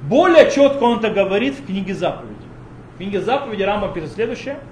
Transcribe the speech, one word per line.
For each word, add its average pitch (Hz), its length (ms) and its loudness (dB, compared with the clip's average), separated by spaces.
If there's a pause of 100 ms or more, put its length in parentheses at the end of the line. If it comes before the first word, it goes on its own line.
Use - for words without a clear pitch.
Более 302 480 6
четко 277 320 4
он 240 160 2
это 214 120 -2
говорит 190 440 0
в - 100 -16
книге 190 300 -6
заповедей. 139 420 -6 (580)
В - 40 -20
книге 196 220 -4
заповедей 233 440 -2
Рамбам 202 280 -2
пишет 156 200 -8
следующее. 254 460 -6 (140)